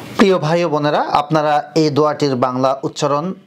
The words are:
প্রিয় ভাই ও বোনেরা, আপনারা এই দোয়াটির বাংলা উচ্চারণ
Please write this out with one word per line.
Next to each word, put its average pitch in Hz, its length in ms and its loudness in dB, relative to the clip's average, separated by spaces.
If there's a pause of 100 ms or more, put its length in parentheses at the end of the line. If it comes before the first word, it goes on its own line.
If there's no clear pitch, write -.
(160)
প্রিয় 190 220 4
ভাই 165 260 0
ও 170 40 -2
বোনেরা, 151 320 0
আপনারা 151 760 0
এই 156 160 2
দোয়াটির 147 460 0
বাংলা 131 460 0
উচ্চারণ 151 520 -4 (120)